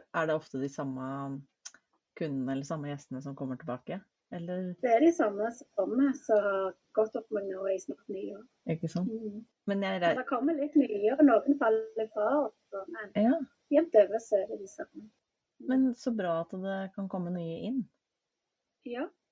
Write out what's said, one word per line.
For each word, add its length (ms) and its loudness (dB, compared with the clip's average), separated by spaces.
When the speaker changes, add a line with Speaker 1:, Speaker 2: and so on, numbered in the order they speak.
Speaker 1:
er 180 -2
det 100 0
ofte 240 -6
de 80 -2
samme 380 -8
kundene 360 -4
eller 120 -4
samme 240 -6
gjestene 340 -10
som 120 -10
kommer 240 -8
tilbake, 400 -8
eller? 440 -6
Speaker 2:
Det 140 0
er 120 6
de 100 8
samme 380 0
som 220 -16
kommer, 420 2
som 260 2
har 360 -2
gått 240 0
opp 140 -8
med 180 -4
nå 180 -8
i 120 0
snart 280 -12
ni 220 -8
år. 160 -14
Speaker 1:
Ikke 220 -4
sant? 220 -2
Speaker 2:
Mm. 320 -8
Speaker 1:
Men 200 -2
jeg 160 -2
Speaker 2:
Men 60 -2
Speaker 1:
rei- 100 4
Speaker 2:
det 120 -6
kommer 300 0
litt 200 0
nye, 360 4
og 120 6
noen 340 6
faller 520 0
fra, 260 0
og 180 0
så, 220 -10
men 300 -12
Speaker 1:
Ja. 180 4
Speaker 2:
jevnt 280 6
over 240 6
så 180 0
er 80 0
det 140 -10
de 80 -14
samme. 340 -16
Mm. 80 -20
Speaker 1:
Men 320 2
så 200 -4
bra 260 0
at 140 -4
det 260 -4
kan 180 -8
komme 220 -4
nye 300 -6
inn. 220 -4
Speaker 2:
Ja. 180 -6